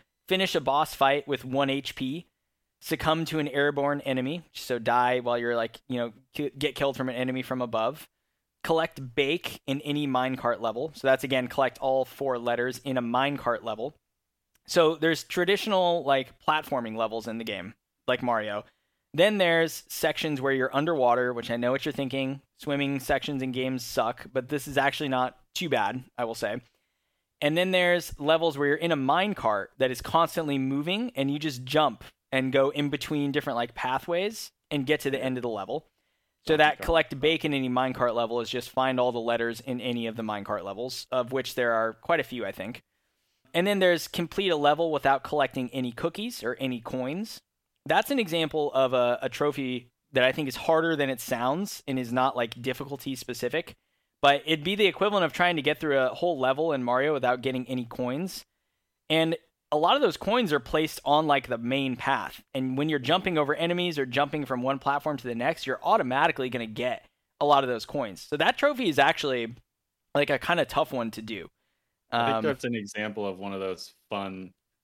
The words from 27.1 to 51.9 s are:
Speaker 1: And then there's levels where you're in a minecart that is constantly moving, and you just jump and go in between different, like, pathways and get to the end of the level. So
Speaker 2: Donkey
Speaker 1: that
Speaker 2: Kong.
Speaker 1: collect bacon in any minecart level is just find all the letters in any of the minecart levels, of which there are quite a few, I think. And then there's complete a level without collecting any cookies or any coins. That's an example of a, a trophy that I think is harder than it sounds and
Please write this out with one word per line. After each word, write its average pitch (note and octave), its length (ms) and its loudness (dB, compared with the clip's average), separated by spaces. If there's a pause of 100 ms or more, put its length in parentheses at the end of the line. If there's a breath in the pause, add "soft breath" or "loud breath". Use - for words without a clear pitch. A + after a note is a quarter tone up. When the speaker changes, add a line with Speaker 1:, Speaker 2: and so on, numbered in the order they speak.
Speaker 1:
And D3+ 160 2
then F#3 140 2
there's F3 480 2
levels D#3 380 4
where C#3+ 100 2
you're D3 100 4
in E3+ 140 0
a D#3 60 2
minecart C3+ 720 2 (120)
that C3 120 4
is A#2+ 100 -6
constantly D#3+ 580 2
moving, D3+ 560 -2
and C#3 160 0
you D3 80 -2
just C#3 240 -6
jump C3+ 400 2 (280)
and C3 200 0
go C3+ 180 4
in D3 200 -2
between C#3+ 420 -2
different, C#3 260 -2
like, A#2+ 160 -4
pathways E3+ 800 -4 (180)
and C#3+ 160 -2
get C#3+ 140 2
to C#3 100 -2
the B2+ 140 -2
end B2+ 140 -2
of B2 40 -6
the A#2+ 80 -4
level. G#2+ 380 -6 (580)
So D#3+ 100 4
Speaker 2:
Donkey - 20 4
Speaker 1:
that D3+ 200 6
Speaker 2:
Kong. - 80 -10
Speaker 1:
collect D#3 340 2
bacon D#3 340 2
in C3+ 100 0
any B2+ 100 -2
minecart B2+ 400 2
level A#2 280 0
is A2 80 -6
just B2 200 -6
find C3 300 0
all B2 120 2
the A#2 80 -2
letters A#2 420 0
in B2 200 -6
any A#2+ 240 -2
of A2+ 120 -4
the A#2 40 -6
minecart G#2 420 -4
levels, G2+ 480 -8
of B2 200 0
which C3 240 -4
there A#2+ 160 2
are A2+ 220 2
quite - 260 -2
a C3+ 40 0
few, A#2 220 -8
I G2 60 -6
think. G2+ 300 -10 (720)
And F3 120 0
then G3+ 140 2
there's F3 280 4
complete F#3 420 -2
a E3 60 2
level D3+ 360 2
without C3+ 320 2
collecting C3+ 480 -2
any B2+ 200 -4
cookies F#3 520 -6
or A#2+ 160 -4
any B2+ 220 -4
coins. C3+ 580 -6 (460)
That's F3 260 2
an C#4 80 2
example D#3+ 540 0
of C3 200 4
a, B2 300 4
a C3 60 -2
trophy C3 580 -2 (240)
that C3 120 4
I C3 100 6
think D3 160 -2
is B2 60 -8
harder E3 400 2
than C#3+ 140 2
it B2+ 120 -4
sounds C3+ 680 -2
and C3 100 -2